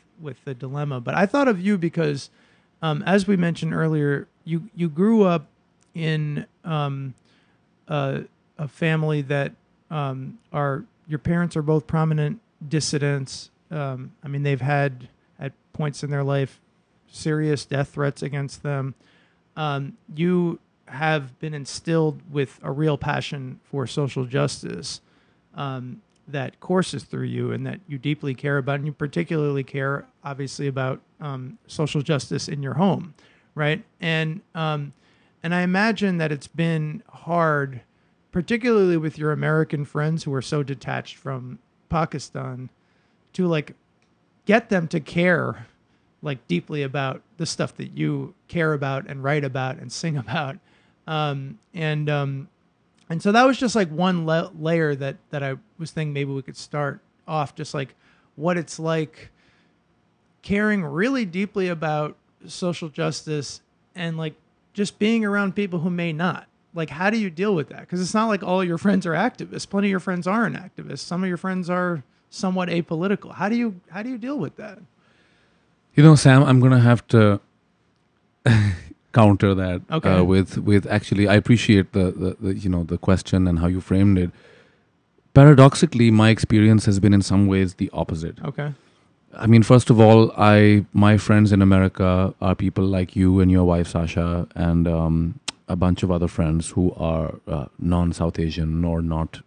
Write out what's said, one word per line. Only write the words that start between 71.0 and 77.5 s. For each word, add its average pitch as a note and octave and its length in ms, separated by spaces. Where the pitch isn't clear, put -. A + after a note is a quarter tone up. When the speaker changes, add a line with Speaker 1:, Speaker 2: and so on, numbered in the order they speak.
Speaker 1:
of F#3 60
your F3 80
friends F#3 320
are F3+ 340
somewhat F#3 400
apolitical. E3+ 640
How F3+ 160
do A#3 60
you, A3+ 240
how G3 140
do B3+ 60
you B3+ 80
deal C4 200
with E3 200
that? G#3 220
Speaker 2:
You D3 80
know, D#3 120
Sam, C#3 280
I'm C3 160
gonna B2+ 220
have A#2+ 260
to G#2 320